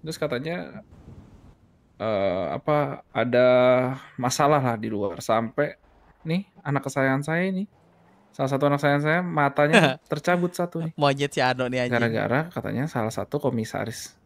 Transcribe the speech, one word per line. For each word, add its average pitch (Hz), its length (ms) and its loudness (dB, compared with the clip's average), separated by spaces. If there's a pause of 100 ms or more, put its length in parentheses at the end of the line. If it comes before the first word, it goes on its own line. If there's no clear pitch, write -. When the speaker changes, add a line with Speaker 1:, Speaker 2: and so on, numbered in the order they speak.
Speaker 1:
Terus 160 160 -10
katanya, 147 640 -6 (1160)
eh, 98 520 0
apa, 147 600 -2
ada 123 360 4 (680)
masalah 143 440 2
lah 123 160 0
di 110 140 -6
luar, 101 320 -4
sampai 117 560 0 (460)
nih 175 260 -4 (100)
anak 143 300 -4
kesayangan 135 340 0
saya 160 220 -2
ini, 190 180 -4 (680)
salah 139 180 -4
satu 139 200 2
anak 143 120 2
kesayangan 143 240 2
saya 156 180 2
matanya 151 580 4 (200)
Speaker 2:
<laughs> - 120 -10
Speaker 1:
tercabut 175 400 0
satu 175 300 -6
nih. 160 120 -6
Speaker 2:
Monyet 143 380 0
si - 100 -4
Ano 127 240 0
nih, 123 220 -2
anjing. 123 60 -2
Speaker 1:
Gara-gara 117 540 0
katanya - 380 -6
salah 113 260 -2
satu - 260 -6
komisaris 113 760 -4 (120)